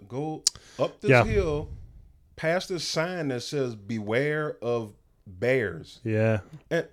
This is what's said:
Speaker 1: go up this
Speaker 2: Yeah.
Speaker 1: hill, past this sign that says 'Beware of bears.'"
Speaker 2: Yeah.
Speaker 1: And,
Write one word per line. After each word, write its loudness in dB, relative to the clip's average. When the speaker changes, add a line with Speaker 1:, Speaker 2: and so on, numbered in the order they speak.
Speaker 1:
go -6
up -2
this 0
Speaker 2:
Yeah. 8
Speaker 1:
hill, 0
past -2
this -4
sign -2
that -2
says -2
'Beware -2
of -2
bears.'" -2
Speaker 2:
Yeah. 4
Speaker 1:
And, 0